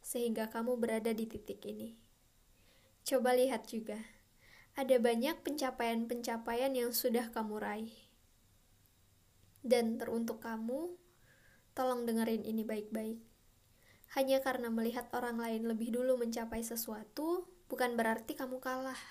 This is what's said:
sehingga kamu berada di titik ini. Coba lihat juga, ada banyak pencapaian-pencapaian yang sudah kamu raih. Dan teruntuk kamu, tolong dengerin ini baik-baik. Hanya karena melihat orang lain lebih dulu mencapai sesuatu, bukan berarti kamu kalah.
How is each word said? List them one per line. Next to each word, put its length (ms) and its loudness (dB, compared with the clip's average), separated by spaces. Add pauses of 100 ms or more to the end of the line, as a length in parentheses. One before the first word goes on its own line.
sehingga 480 -2
kamu 320 0
berada 320 0
di 160 -2
titik 320 -10
ini. 320 -8 (1120)
Coba 320 6
lihat 320 4
juga, 320 -6 (720)
ada 240 6
banyak 480 4
pencapaian-pencapaian 1300 0
yang 160 0
sudah 400 2
kamu 320 -4
raih. 320 -4 (1700)
Dan 400 2
teruntuk 400 -4
kamu, 560 -6 (800)
tolong 320 0
dengerin 320 2
ini 240 -2
baik-baik. 560 -4 (960)
Hanya 240 4
karena 320 0
melihat 400 0
orang 240 -2
lain 320 0
lebih 240 0
dulu 240 4
mencapai 480 -2
sesuatu, 800 -4 (240)
bukan 240 0
berarti 400 0
kamu 240 -6
kalah. 400 -4 (140)